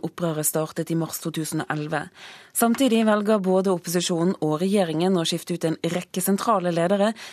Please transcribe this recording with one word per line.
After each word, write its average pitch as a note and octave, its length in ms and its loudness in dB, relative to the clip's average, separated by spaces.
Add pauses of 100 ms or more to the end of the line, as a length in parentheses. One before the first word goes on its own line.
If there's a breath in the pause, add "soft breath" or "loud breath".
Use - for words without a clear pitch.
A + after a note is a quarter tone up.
opprøret D#3+ 420 -4
startet D#3+ 460 -4
i E3 80 0
mars D#3 240 -6
to E3 100 -4
tusen D#3 300 -4
og - 100 -6
elleve. D3+ 300 -4 (500 loud breath)
Samtidig A#3 540 4
velger G#3 340 2
både F#3 320 2
opposisjonen F3 720 0
og D3+ 180 0
regjeringen F#3 560 2
å E3 80 0
skifte E3+ 300 -4
ut E3 100 -4
en D#3+ 140 -2 (160)
rekke F3+ 260 -4
sentrale G3 540 0
ledere G3 380 2 (180 loud breath)